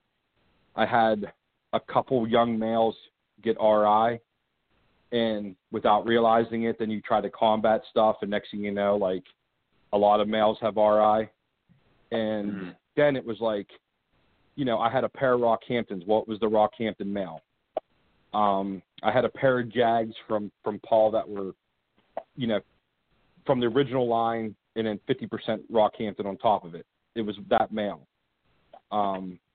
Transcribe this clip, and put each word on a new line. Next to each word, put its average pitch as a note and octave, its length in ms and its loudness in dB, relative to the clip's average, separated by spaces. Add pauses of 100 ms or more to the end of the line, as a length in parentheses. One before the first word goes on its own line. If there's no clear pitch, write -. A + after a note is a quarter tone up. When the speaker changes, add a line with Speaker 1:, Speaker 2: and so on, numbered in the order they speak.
(760)
Speaker 1:
I A2 80 0
had A2 460 0 (420)
a A2+ 80 0
couple A#2+ 440 -2
young A#2 320 2
males A2+ 380 0 (480)
get A2 160 -2
R G#2+ 260 4
I, A2+ 340 2 (920)
and G#2+ 440 -2 (180)
without G#2+ 320 2
realizing A#2 580 2
it, A2+ 160 -2
then A2 100 -4
you G#2 120 -4
try A2 180 0
to G2+ 100 -4
combat A2 520 2 (100)
stuff, A2 300 2
and G2+ 100 -6
next - 200 -6
thing G#2 120 -8
you G2+ 80 -4
know, G2+ 240 0
like, F#2 280 -2 (680)
a G#2 60 0
lot G#2 240 4
of G#2 80 -2
males A2 320 2
have G#2+ 160 -2
R G#2+ 240 4
I. G#2+ 280 2 (800)
And G#2+ 420 -4
Speaker 2:
Mm-hmm. F#2 160 -10 (260)
Speaker 1:
then D3 220 2
it A2+ 80 -8
was A2 160 -8
like, G#2+ 260 -4 (880)
you C#3+ 100 -4
know, A2+ 140 0
I A2+ 100 2
had A#2+ 160 -2
a - 40 -2
pair C3 240 0
of B2 80 2
Rockhamptons. A2+ 640 -2
What G#2+ 220 0
was G#2+ 140 -8
the A2+ 40 0
Rockhampton G#2+ 640 0
male? F#2 340 -8 (920)
Um, G2 480 0 (200)
I G#2+ 100 -2
had A#2+ 120 2
a A2 60 0
pair B2+ 300 0
of A#2+ 120 -6
Jags A#2 420 0 (140)
from, G#2+ 240 -4 (120)
from G#2 160 -6
Paul A2 320 4
that A2 160 -2
were, G2 260 -8 (840)
you B2 120 -4
know, G#2 120 0 (840)
from C3 160 2
the B2 60 2
original B2+ 400 0
line, A#2 460 -2 (220)
and A2+ 100 -2
then G#2 220 -4
fifty B2+ 180 -2
percent A2 460 -6
Rockhampton G#2+ 540 0
on G2 120 -8
top G2+ 280 0
of E2 100 -16
it. E2 100 -16 (300)
It A2+ 60 -4
was G#2 140 -6 (140)
that A2 220 2
male. G2+ 300 -6 (880)
Um, F#2+ 480 -4 (160)